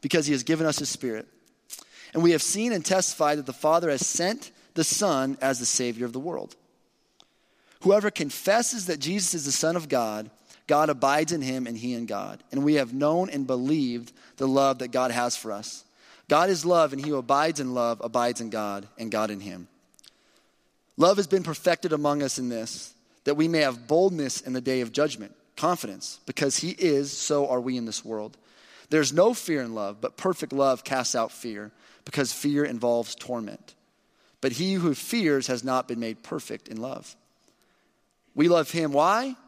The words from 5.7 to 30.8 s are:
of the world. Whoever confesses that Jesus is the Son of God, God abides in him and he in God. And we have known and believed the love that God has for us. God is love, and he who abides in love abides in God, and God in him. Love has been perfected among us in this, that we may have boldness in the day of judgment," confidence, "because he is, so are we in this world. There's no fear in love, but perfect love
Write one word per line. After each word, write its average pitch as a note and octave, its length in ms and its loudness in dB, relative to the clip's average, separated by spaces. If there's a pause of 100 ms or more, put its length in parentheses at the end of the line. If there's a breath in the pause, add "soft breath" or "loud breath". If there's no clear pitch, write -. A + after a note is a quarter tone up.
of A#2 80 -6
the B2+ 80 -8
world. - 340 -8 (1300 soft breath)
Whoever G3+ 300 4
confesses G3 760 0
that D#3+ 140 -4
Jesus F3 340 -2
is D3+ 120 -6
the C#3 40 -2
Son D#3+ 240 0
of E3 140 -4
God, A2 420 -2 (380 soft breath)
God D3+ 220 4
abides C#3+ 420 2
in E3 80 -2
him C3 260 -4
and A#2 100 -8
he A#2+ 180 -4
in A#2 120 -6
God. G2+ 460 -8
And C#3 100 -2
we D3 120 4
have C3 180 2
known D#3 380 2
and C#3 160 -4
believed B2+ 680 -2 (240 loud breath)
the C3+ 100 -2
love C3+ 340 4
that B2 120 -8
God B2+ 180 2
has A#2+ 260 0
for A2+ 140 -10
us. G#2 340 -12 (440 soft breath)
God D#3+ 200 6
is E3+ 160 0
love, E3 280 4
and C3+ 120 -6
he D3+ 60 -2
who C#3+ 60 0
abides C#3 420 2
in B2+ 160 -4
love A#2 300 0
abides A#2+ 360 0
in A2+ 100 -8
God, G2+ 360 -6 (100)
and A2+ 140 -8
God G#2+ 220 0
in G2+ 80 -10
him. F#2+ 260 -14 (1300 soft breath)
Love F#3 200 6
has G3+ 100 0
been F#3 160 2
perfected E3 500 0
among D3 300 0
us C3+ 160 -4
in B2+ 100 -4
this, A2+ 460 -10 (300 soft breath)
that C#3 100 2
we D#3 140 2
may E3 120 2
have A#2+ 280 0
boldness D#3+ 520 2
in B2+ 120 -8
the B2+ 80 -2
day C3 200 0
of A2+ 120 -4
judgment," A#2+ 420 -2 (220)
confidence, B2+ 680 -4
"because C#3 320 0
he E3 200 -4
is, C#3+ 320 2
so C#3+ 380 0
are B2+ 120 0
we B2+ 160 -4
in A#2 80 -4
this A2 200 -8
world. A2 320 -8 (540 loud breath)
There's D3+ 220 4
no G3 220 6
fear D#3 260 -4
in A#2 140 -8
love, G2+ 260 -6
but - 160 -6
perfect E3+ 360 -2
love C3+ 320 2